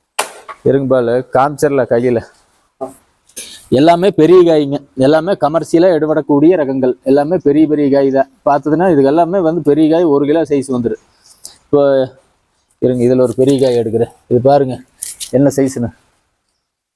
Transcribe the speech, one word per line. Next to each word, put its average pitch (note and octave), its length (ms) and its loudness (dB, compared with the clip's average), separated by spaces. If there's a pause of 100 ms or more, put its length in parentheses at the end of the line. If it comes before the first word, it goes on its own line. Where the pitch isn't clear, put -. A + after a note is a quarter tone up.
(640)
இருங்க C3+ 320 0
பாலு, A#2+ 200 0 (180)
காமிச்சிடல C#3 600 -2
கையில. A#2+ 280 0 (1500)
எல்லாமே E3+ 420 2
பெரிய E3+ 320 4
காய்ங்க. D3+ 360 0 (180)
எல்லாமே D#3 360 0
கமர்ஷியலா E3 640 0
எடுபடக்கூடிய D3+ 600 2
ரகங்கள். C3 460 -2
எல்லாமே C#3+ 360 0
பெரிய D3+ 280 2
பெரிய D3 300 -2
காய் C#3 140 2
தான். C3+ 200 -2 (140)
பார்த்ததுன்னா D3+ 480 0
இதுக்கு C#3 220 2
எல்லாமே E3+ 260 0
வந்து E3 220 -2
பெரிய D3+ 300 2
காய் E3+ 120 2
ஒரு C#3+ 220 0
கிலோ D#3 160 0
சைஸ் C#3+ 340 -4
வந்துரு. A#2 220 -4 (640)
இப்போ C#3 480 0 (680)
இருங்க, B2+ 260 -2
இதுல B2+ 160 2
ஒரு A#2+ 160 0
பெரிய C3 240 2
காய் B2+ 180 0
எடுக்கிறேன். A2+ 320 -4 (180)
இது A#2+ 120 0
பாருங்க C3+ 340 2 (560)
என்ன C3+ 260 2
சைஸ்னு. C3 320 -4 (1080)